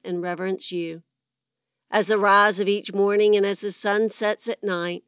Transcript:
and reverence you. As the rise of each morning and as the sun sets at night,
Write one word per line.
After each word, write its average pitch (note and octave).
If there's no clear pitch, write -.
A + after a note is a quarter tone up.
and F3+
reverence F3+
you. E3+
As G3+
the G#3
rise G3+
of G3
each G3+
morning G#3
and G3
as G3+
the G#3
sun G#3
sets G#3+
at -
night, F3